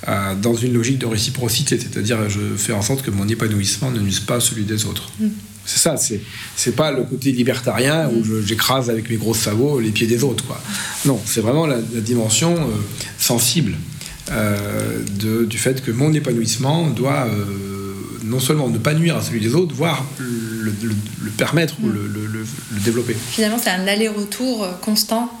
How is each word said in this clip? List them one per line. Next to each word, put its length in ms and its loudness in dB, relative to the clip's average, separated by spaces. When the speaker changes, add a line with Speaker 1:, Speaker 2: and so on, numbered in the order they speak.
Speaker 1:
euh, 260 0
dans 200 2
une 200 0
logique 240 2
de 80 -2
réciprocité, 720 0
c'est-à-dire 500 0
je 300 -2
fais 140 0
en 100 0
sorte 200 0
que 80 -2
mon 180 0
épanouissement 600 0
ne 100 0
nuise 200 2
pas 160 -2
à 40 2
celui 240 0
des 220 0
autres. 240 -6
Speaker 2:
Mm. 80 2
Speaker 1:
C'est 160 -2
ça, 160 2
c'est, 240 -2
c'est 220 0
pas 160 2
le 120 0
côté 280 0
libertarien 760 2
où 120 2
Speaker 2:
Mm. 40 2
Speaker 1:
je, 220 0
j'écrase 440 2
avec 180 -2
mes 80 0
gros 180 0
sabots 460 2
les 100 2
pieds 160 4
des 180 4
autres, 220 0
quoi. 140 -8
Non, 180 4
c'est 160 0
vraiment 260 4
la, 100 2
la 240 -2
dimension, 540 2
euh, 180 0
sensible, 560 2
euh, 720 0
de, 280 2
du 120 -4
fait 240 2
que 80 -2
mon 220 4
épanouissement 760 2
doit, 380 0
euh, 180 0
non 160 0
seulement 280 2
ne 100 2
pas 160 2
nuire 220 4
à 60 0
celui 180 -2
des 140 2
autres, 200 4
voire 300 0
le, 540 -4
le, 80 0
le 80 -4
permettre 520 0
ou 40 0
Speaker 2:
Mm. 60 2
Speaker 1:
le, 140 -2
le, 200 -4
le, 200 -6
le 100 -2
développer. 320 0
Speaker 2:
Finalement, 320 0
c'est 80 0
un 180 0
aller-retour, 760 0
euh, 80 -4
constant. 480 0